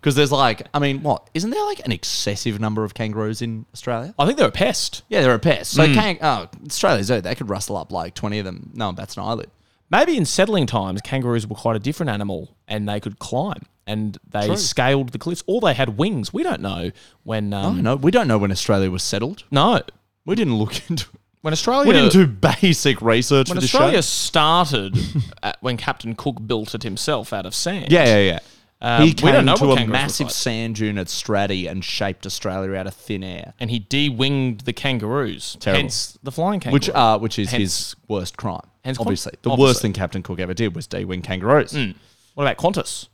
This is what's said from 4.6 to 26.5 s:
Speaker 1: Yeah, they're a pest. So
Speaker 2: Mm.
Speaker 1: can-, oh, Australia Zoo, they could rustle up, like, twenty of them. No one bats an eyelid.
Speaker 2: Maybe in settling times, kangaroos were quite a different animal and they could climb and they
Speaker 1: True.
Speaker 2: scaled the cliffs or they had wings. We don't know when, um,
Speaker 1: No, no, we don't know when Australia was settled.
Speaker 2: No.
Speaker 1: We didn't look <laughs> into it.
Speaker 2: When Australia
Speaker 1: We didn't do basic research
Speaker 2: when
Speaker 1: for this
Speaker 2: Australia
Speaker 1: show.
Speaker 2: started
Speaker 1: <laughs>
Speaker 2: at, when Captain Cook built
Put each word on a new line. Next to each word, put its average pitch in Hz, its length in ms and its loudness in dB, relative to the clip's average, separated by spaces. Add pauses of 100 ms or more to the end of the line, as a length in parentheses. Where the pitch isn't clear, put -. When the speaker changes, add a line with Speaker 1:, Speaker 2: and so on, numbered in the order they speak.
Speaker 1:
Yeah, 202 120 2
they're 127 120 6
a 113 60 2
pest. 107 320 0
So 151 160 6
Speaker 2:
Mm. 147 80 4
Speaker 1:
can-, 208 260 2
oh, 117 260 0 (200)
Australia 147 360 2
Zoo, 110 180 0
they 90 120 -4
could 117 160 -8
rustle 98 260 -4
up, 82 160 -8
like, 87 220 -6
twenty 104 240 -6
of 101 80 -4
them. 90 300 -12
No 113 120 -4
one 92 80 -6
bats - 220 -12
an 95 60 -10
eyelid. 110 260 -6 (400)
Speaker 2:
Maybe 302 260 4
in 190 100 2
settling 190 420 2
times, 98 340 -4
kangaroos 120 460 -4
were 107 80 -8
quite 113 200 -2
a 110 40 -2
different 135 320 -4
animal 101 440 -8 (120)
and 104 200 -4
they 104 120 -4
could 104 180 -10
climb 156 460 -6 (240)
and 107 300 -4 (120)
they 104 180 -2
Speaker 1:
True. 180 100 0
Speaker 2:
scaled 135 520 0
the 117 80 -10
cliffs 170 300 -6
or 233 120 0
they 190 140 2
had 113 240 -2
wings. 156 340 -2
We 269 120 -4
don't 349 180 -4
know 92 300 -6 (320)
when, 107 300 -4
um, 101 280 -2
Speaker 1:
No, 120 120 2
no, - 20 0
we 143 160 2
don't 220 160 4
know 110 100 4
when 101 140 2
Australia 95 400 0
was 92 100 -4
settled. 117 480 -4
Speaker 2:
No. 165 320 4 (420)
Speaker 1:
We 180 120 -2
didn't 165 240 2
look 107 200 -2
<laughs> - 100 -20
into 170 220 -4
it. - 80 -20 (220)
Speaker 2:
When 156 100 -2
Australia 262 360 2
Speaker 1:
We - 60 8
didn't 196 180 8
do 185 160 8
basic 131 720 2
research 123 480 4
Speaker 2:
when 175 80 -2
Speaker 1:
for - 40 -2
this 131 120 0
Speaker 2:
Australia 294 240 6
Speaker 1:
show. 170 40 4
Speaker 2:
started 147 960 2 (220)
Speaker 1:
<laughs> - 240 -6
Speaker 2:
at, - 180 -4
when 123 160 -4
Captain 113 360 -6
Cook 110 320 -6
built 110 300 -4